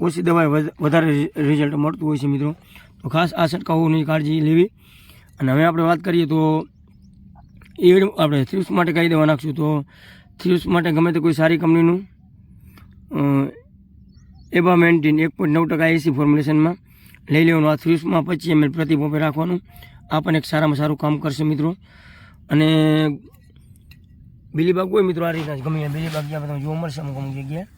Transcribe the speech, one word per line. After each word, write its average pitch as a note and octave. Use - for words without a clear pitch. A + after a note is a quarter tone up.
ઓછી E3+
દવાએ E3+
વધ-, D3+
વધારે D#3+
રિ-, D3
રિઝલ્ટ D3
મળતું D3+
હોય D3+
છે C#3
મિત્રો. C#3+
તો B2+
ખાસ E3
આ E3
છંટકાવની D#3+
કાળજી D#3
લેવી. E3
અને C3
હવે D3
આપણે E3
વાત E3
કરીએ E3+
તો D#3
ઈયળ F#3+
આપણે D3
થ્રિપ્સ F#3
માટે F3
કઈ E3
દવા D#3
નાખશું? D3+
તો D3+
થ્રિપ્સ F3+
માટે F3
ગમે E3
તે D#3+
કોઈ D#3+
સારી D#3+
કંપનીનું, E3
અ, C#3
Abamectin E3+
એક D#3+
પોઇન્ટ D3+
નવ E3
ટકા D#3+
એ E3
સી D3+
ફોર્મ્યુલેશનમાં D3+
લઈ D3+
લેવાનું. D#3+
આ D3+
થ્રિપ્સમાં E3
પચીસ E3
એમ D3+
એલ C#3+
પ્રતિ D#3
પંપે D3+
રાખવાનું. D#3+
આ D#3
પણ D#3+
એક D3+
સારામાં D3+
સારું D3+
કામ D3+
કરશે D3+
મિત્રો. D#3
અને D3+
બીલીબાગ F3+
હોય G#3
મિત્રો E3+
આ E3+
રીતના D3+
જ C3+
ગમે D#3
ત્યાં D3
બીલીબાગ D#3
જ્યાં D3
તમે C#3+
જોવા D3+
મળશે D#3+
અમુક C#3
અમુક C3+
જગ્યાએ. D3